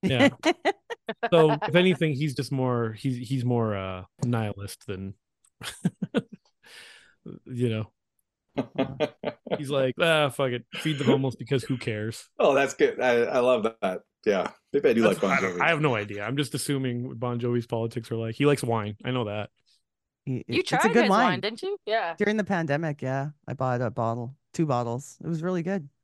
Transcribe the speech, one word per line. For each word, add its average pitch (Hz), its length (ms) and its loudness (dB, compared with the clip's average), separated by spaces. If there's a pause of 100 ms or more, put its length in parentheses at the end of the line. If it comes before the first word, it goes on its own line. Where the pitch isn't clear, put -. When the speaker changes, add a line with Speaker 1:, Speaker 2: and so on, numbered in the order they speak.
Speaker 1:
Yeah. 196 260 4 (140)
Speaker 2:
<laughs> 330 100 4 (800)
Speaker 1:
So, 160 180 8
if 165 240 -2
anything, 175 400 4
he's 139 220 -4
just 139 160 -6
more, 123 400 0
he's, 123 360 -6
he's 127 160 -2
more, 117 320 2
uh, 92 280 -6 (200)
nihilist 104 640 -4
than, 95 280 -8 (460)
<laughs> - 540 -8 (1300)
you 123 220 -2
know. 110 220 -4 (680)
Speaker 3:
<laughs> - 520 -2 (500)
Speaker 1:
He's 139 120 -8
like, 131 300 0
"Ah, 156 280 4
fuck 131 240 -2
it. 120 120 -6 (100)
Feed 156 240 -2
the 143 60 -2
homeless 135 320 4
because 127 280 -2
who 135 120 -2
cares?" 110 520 -6 (100)
Speaker 3:
Oh, 147 160 6
that's 135 200 2
good. 139 260 2
I, 120 240 4
I - 160 0
love 120 260 4 (140)
that. 92 220 -4 (220)
Yeah. 92 260 2 (220)
Maybe 139 180 4
I - 20 4
do 113 100 4
Speaker 1:
That's, 104 120 6
Speaker 3:
like 85 80 -2
Bon 95 100 2
Speaker 1:
I - 80 2
don't, 92 160 -4
Speaker 3:
Jovi. 90 40 -4
Speaker 1:
I 147 80 4
have 160 120 2
no 143 160 2
idea. 104 280 -6
I'm 123 120 -4
just 143 180 -2
assuming 131 540 -4
what 131 100 -12
Bon 120 220 -4
Jovi's 120 260 -2
politics 113 440 -6
are 117 60 -4
like. 113 200 -6
He 139 100 2
likes 147 160 4
wine. 110 420 -2
I 123 60 -4
know 127 140 -2
that. 104 260 -6 (720)
Speaker 2:
He, 127 240 -6
Speaker 4:
You 196 120 0
Speaker 2:
it's - 120 -2
a - 60 2
Speaker 4:
tried - 140 4
Speaker 2:
good - 120 6
Speaker 4:
his 233 60 2
Speaker 2:
wine. 220 160 4
Speaker 4:
wine, - 140 0
didn't 214 220 -6
you? 392 140 -6 (100)
Yeah. 208 320 -2
Speaker 2:
During 208 180 0
the 208 80 0
pandemic, 156 580 -2
yeah. 135 280 -2 (180)
I 131 60 -6
bought 127 260 -2
a 120 100 0
bottle, 117 460 -4 (160)
two 165 140 -2
bottles. 123 580 -2
It - 40 -6
was 160 140 -4
really 180 200 -2
good. 170 260 -4 (160)